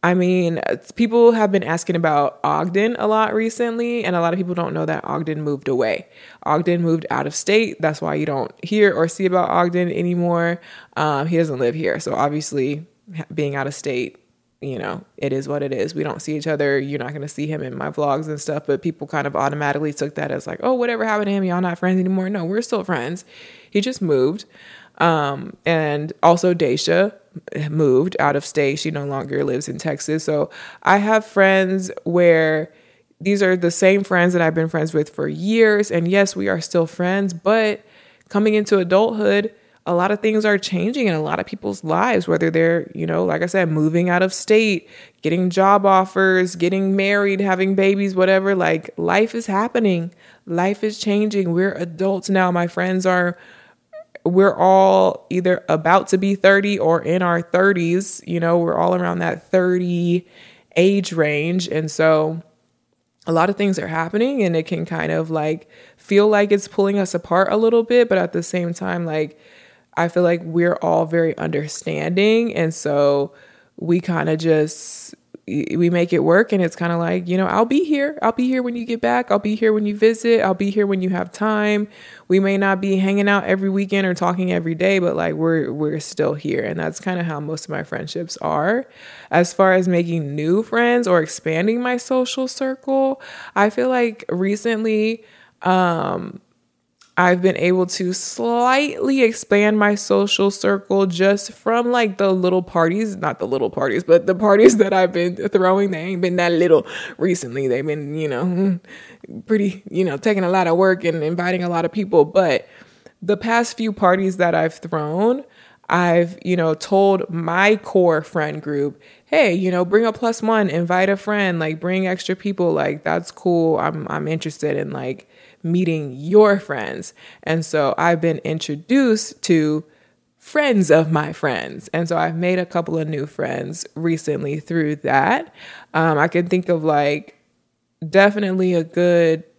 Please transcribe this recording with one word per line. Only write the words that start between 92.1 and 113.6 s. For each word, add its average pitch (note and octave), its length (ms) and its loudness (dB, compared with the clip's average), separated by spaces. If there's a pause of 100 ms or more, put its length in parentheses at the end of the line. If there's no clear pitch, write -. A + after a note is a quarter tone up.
circle, C4+ 720 -2 (360)
I G#3 140 4
feel B3 180 0
like A#3+ 420 0
recently, G#3+ 920 -2 (380)
um, E3+ 800 0 (760)
I've F3+ 260 4
been F#3 160 2
able F3+ 280 2
to F3+ 280 -4
slightly B3+ 1080 0
expand G#3+ 560 2
my G#3 160 4
social G3+ 560 0
circle G3 540 0
just F#3+ 480 0
from, A#3+ 400 -2
like, A3+ 240 0
the G3 160 2
little F3+ 300 2
parties, F#3 540 0
not E3 220 -4
the - 80 -6
little B2 220 -2
parties, B2+ 360 -2
but E3+ 220 4
the F#3+ 80 2
parties G#3 440 6
that G3 160 4
I've F#3 180 2
been F3+ 240 -2
throwing. G3 540 2
They E3+ 80 -4
ain't F3 240 -4
been F3+ 140 0
that F3 160 2
little E3 340 4 (320)
recently. C#3 500 -2
They've C3 180 -2
been, D3 280 -6
you D#3 120 -4
know, F3+ 520 -2 (640)
pretty, G3+ 460 -2
you F3+ 120 -2
know, D#3 140 -2
taking G3 280 0
a F3 40 0
lot F#3 180 2
of E3+ 120 2
work F#3 260 4
and E3 180 -2
inviting F3 400 -2
a F3 60 -2
lot E3+ 160 -2
of E3 80 -2
people. F#3 320 2
But D#3 420 2 (540)
the G3+ 160 -2
past A#3 400 -2